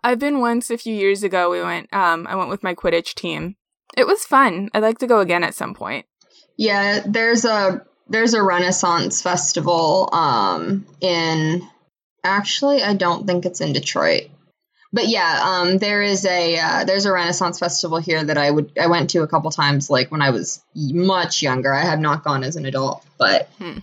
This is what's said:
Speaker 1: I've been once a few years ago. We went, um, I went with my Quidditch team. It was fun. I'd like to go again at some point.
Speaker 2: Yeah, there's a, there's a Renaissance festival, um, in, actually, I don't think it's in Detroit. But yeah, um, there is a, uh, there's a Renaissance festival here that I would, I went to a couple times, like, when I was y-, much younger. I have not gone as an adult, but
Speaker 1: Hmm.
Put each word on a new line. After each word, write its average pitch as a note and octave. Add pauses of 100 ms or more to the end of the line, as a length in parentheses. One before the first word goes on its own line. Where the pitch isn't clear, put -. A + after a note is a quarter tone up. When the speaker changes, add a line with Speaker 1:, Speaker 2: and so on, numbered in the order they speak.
Speaker 1:
I've A#3+
been C#4
once A#3+
a A#3
few A3+
years G3
ago. F3+
We F3
went, F3
um, E3+
I -
went F#3
with G3+
my F3+
Quidditch E3+
team. E3 (420)
It B3+
was G4+
fun. G#3
I'd G#3+
like A3+
to B3+
go A#3
again F3
at -
some A2+
point. - (500)
Speaker 2:
Yeah, G3+
there's A3+
a, G3+ (220)
there's A3+
a A3
Renaissance F3+
festival, E3+
um, A2+ (140)
in, E3 (600)
actually, G3+
I G3+
don't F3+
think F3+
it's F3
in D#3
Detroit. - (680)
But A3
yeah, F3+
um, F#3
there G#3
is G3
a, E3+
uh, E3
there's G3
a G3
Renaissance E3+
festival E3+
here D#3+
that D3
I D3
would, D3
I E3+
went E3+
to E3+
a D#3
couple D#3+
times, C#3+
like, C3
when D#3
I C#3
was F#2+ (100)
y-, D3+
much F3
younger. C3
I C#3
have D#3+
not D3+
gone C#3
as D#3
an D3
adult, C3+ (100)
but - (100)
Speaker 1:
Hmm. F3